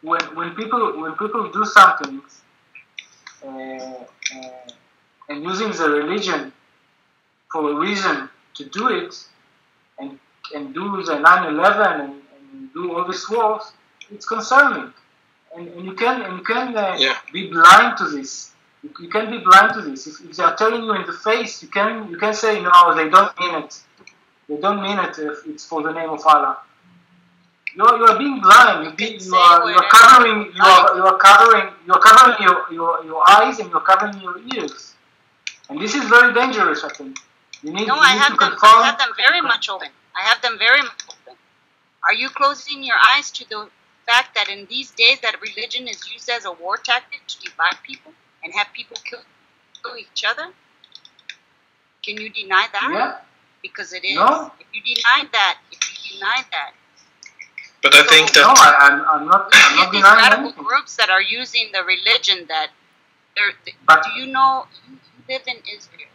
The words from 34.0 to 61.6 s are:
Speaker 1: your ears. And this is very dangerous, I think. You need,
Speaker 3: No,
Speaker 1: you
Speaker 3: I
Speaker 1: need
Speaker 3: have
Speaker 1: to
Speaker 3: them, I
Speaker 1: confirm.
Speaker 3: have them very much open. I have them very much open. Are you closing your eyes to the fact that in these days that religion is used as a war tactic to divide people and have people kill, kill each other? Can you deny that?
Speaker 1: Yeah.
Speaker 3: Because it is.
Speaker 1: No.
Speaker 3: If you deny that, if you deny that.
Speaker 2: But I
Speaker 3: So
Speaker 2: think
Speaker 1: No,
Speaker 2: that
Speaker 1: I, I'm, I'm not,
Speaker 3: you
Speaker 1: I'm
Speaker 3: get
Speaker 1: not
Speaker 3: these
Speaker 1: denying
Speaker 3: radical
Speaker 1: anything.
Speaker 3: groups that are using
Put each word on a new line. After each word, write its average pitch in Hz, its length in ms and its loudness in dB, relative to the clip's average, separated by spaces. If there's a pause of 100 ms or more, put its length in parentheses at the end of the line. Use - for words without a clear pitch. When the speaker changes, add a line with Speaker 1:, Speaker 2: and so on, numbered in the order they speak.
Speaker 1:
your 185 160 -14 (180)
ears. - 380 -14 (760)
And 147 120 -12
this 208 140 -6
is 269 120 -4
very 240 260 4
dangerous, 214 500 -2
I - 60 -12
think. - 280 -18 (460)
You 151 100 -12
need, 208 140 -6
Speaker 3:
No, 262 80 -2
Speaker 1:
you 302 60 0
Speaker 3:
I 262 120 4
Speaker 1:
need 254 60 -2
Speaker 3:
have 277 140 0
Speaker 1:
to - 40 -2
Speaker 3:
them, 262 120 0
I - 0 - (100)
Speaker 1:
confirm. 262 240 6
Speaker 3:
have 277 160 -2
them 262 180 -4
very 294 240 0
much 233 280 -4
open. 202 200 -12 (260)
I 180 120 -8
have 240 140 0
them 233 180 -6
very 247 240 2
much - 260 -12
open. - 260 -20 (680)
Are 180 100 -2
you 247 160 -6
closing 277 540 -6
your 233 140 -4 (180)
eyes 285 160 -8
to - 180 -16
the 214 200 -14 (360)
fact 240 300 -2
that 208 140 -6
in 202 200 -14
these 254 220 -14
days 240 300 0
that 269 200 -8
religion 240 460 -14
is - 240 -16
used - 180 -16
as 233 160 -8
a 185 60 -12
war 175 260 -10
tactic - 500 -6
to - 120 -16
divide - 440 -6
people 269 280 -20 (320)
and 165 100 -18
have 208 200 -6
people - 240 -20 (120)
kill, - 120 -18 (600)
kill - 140 -16
each - 300 -14
other? 302 220 -10 (1600)
Can 214 120 -14
you 214 120 -14
deny 202 440 -4
that? 214 200 -6
Speaker 1:
Yeah. 240 240 -6 (440)
Speaker 3:
Because 180 320 -18
it 185 100 -14
is. 190 120 -6
Speaker 1:
No. 269 440 -2
Speaker 3:
If - 140 -20
you 240 220 -10
deny 269 360 0
that, 202 260 -2 (140)
if - 80 -20 (320)
you 196 80 -20
deny 233 320 -6
that. 147 220 -10 (1080)
Speaker 2:
But 156 140 4
I 156 80 8
Speaker 3:
So - 60 0
Speaker 2:
think 156 260 4
Speaker 1:
No, 147 80 8 (100)
Speaker 2:
that - 40 6
Speaker 1:
I, - 300 8
I'm, - 140 2 (200)
I'm 151 60 -10
not, 196 260 2
Speaker 3:
you - 80 8
Speaker 1:
I'm - 160 4
Speaker 3:
get 190 60 2
Speaker 1:
not 185 80 -2
Speaker 3:
these 202 100 -2
Speaker 1:
denying 208 160 8
Speaker 3:
radical 262 280 4
Speaker 1:
anything. - 180 -14
Speaker 3:
groups 277 340 -4
that 214 120 -2
are 190 120 2
using 226 520 -8